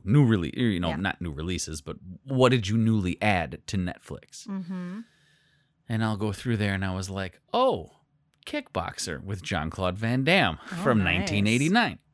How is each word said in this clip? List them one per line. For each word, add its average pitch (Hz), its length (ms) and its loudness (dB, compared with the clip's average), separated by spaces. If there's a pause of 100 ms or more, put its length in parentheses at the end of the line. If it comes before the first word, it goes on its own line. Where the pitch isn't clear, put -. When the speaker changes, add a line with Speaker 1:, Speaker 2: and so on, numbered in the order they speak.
Speaker 1:
New 131 220 6
rele-, 98 280 2
you 107 260 0
know, 85 100 0
Speaker 2:
Yeah. 78 60 -2
Speaker 1:
not 92 260 -4
new 85 100 -6
releases, 80 480 -6
but 82 160 -10 (280)
what 131 260 6
did 117 180 2
you 110 80 2
newly 110 460 2
add 87 460 0
to - 100 -4
Netflix? - 680 -8
Speaker 2:
Mm-hmm. 185 540 -10 (920)
Speaker 1:
And 113 140 0
I'll 107 140 0
go 104 140 0
through 117 260 -2
there 101 160 0
and 95 100 -2
I 92 100 -2
was 95 140 -4
like, 95 320 -8 (120)
"Oh, 220 480 0 (460)
Kickboxer 90 760 -6
with 95 200 -8
Jean-Claude 90 560 -2
Van 120 260 -2
Damme 147 340 2 (140)
Speaker 2:
Oh, 180 40 -8
Speaker 1:
from 131 220 2
Speaker 2:
nice. 87 220 2
Speaker 1:
nineteen 101 260 0
eighty-nine. 147 520 2 (160)